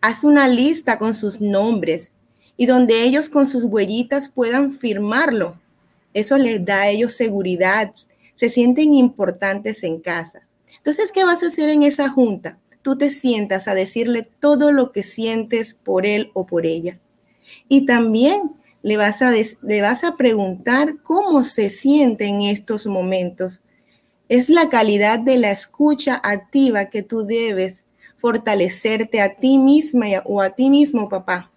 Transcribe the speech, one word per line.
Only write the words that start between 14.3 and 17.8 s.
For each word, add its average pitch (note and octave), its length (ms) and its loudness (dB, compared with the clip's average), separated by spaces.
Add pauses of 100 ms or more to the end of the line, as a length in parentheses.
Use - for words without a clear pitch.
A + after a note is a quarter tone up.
lo C4 220 0
que G3+ 100 -8
sientes A3+ 720 -6
por F#3 320 -4
él G#3 280 -4
o F#3 120 -6
por E3+ 200 -4
ella. E3+ 340 -8 (680)
Y C#4 180 4